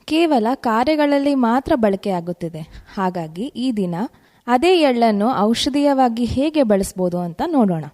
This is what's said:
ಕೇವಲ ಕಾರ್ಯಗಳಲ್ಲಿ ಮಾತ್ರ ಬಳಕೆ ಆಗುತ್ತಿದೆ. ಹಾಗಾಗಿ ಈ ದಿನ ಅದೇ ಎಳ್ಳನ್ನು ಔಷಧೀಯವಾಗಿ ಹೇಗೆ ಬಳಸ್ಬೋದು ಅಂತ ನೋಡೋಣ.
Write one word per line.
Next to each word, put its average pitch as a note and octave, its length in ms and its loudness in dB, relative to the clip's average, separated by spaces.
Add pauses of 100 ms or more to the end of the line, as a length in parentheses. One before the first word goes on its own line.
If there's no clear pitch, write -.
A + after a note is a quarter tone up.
ಕೇವಲ D4+ 480 2
ಕಾರ್ಯಗಳಲ್ಲಿ C#4+ 840 0
ಮಾತ್ರ B3+ 400 0
ಬಳಕೆ G#3 340 0
ಆಗುತ್ತಿದೆ. E3+ 840 -8
ಹಾಗಾಗಿ F3+ 500 -6
ಈ C4 280 -6
ದಿನ F3+ 240 -4 (520)
ಅದೇ D#4+ 340 2
ಎಳ್ಳನ್ನು A#3 540 2
ಔಷಧೀಯವಾಗಿ B3 920 2
ಹೇಗೆ C#4 380 0
ಬಳಸ್ಬೋದು F#3 560 0
ಅಂತ E3+ 260 -8
ನೋಡೋಣ. G3+ 480 0